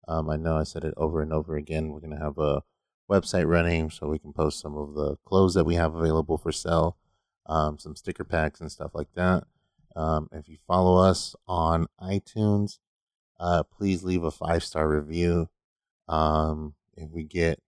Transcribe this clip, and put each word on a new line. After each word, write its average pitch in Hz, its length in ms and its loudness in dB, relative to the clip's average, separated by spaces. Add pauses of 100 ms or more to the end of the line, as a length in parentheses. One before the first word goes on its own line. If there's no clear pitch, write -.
Um, 80 220 -2
I 78 80 -2
know 80 200 0
I 78 60 0
said - 200 -8
it 78 140 -4
over 80 240 0
and 78 120 -4
over 78 220 -4
again. 78 340 -4
We're 76 100 -12
gonna 76 200 -12
have 76 180 -6
a 71 260 0 (460)
website 92 380 2
running 85 420 2
so - 180 -10
we 78 120 -4
can 76 140 -16
post 76 260 -2
some 76 180 -10
of 73 160 -10
the 73 320 -4
clothes 95 280 4
that 90 120 4
we 85 100 2
have 82 200 2
available 80 420 0
for 80 140 -6
sale, 85 460 0 (480)
um, 76 320 -2
some 78 180 -16
sticker - 280 -10
packs 78 380 -2
and 78 100 -12
stuff - 220 -12
like 78 200 -8
that. 90 320 2 (500)
Um, 78 360 -2
if 78 180 -16
you 78 80 -20 (100)
follow 92 300 6
us 92 380 4 (120)
on 82 400 0 (140)
iTunes, 101 800 -2 (600)
uh, 87 240 2
please 95 400 -2
leave 90 200 0
a 78 80 0
five-star 78 560 -2
review. 80 600 0 (580)
Um, 78 680 0 (200)
if 78 140 -16
we 82 140 -10
get 82 440 0